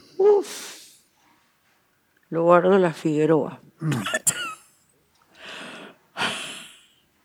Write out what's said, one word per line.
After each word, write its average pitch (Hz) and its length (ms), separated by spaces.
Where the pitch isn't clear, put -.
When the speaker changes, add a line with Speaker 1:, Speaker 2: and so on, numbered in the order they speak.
Speaker 1:
Uf. - 800
Lo 165 140
guardó 175 340
la 175 160
Figueroa. 151 680
Speaker 2:
Mm. 156 120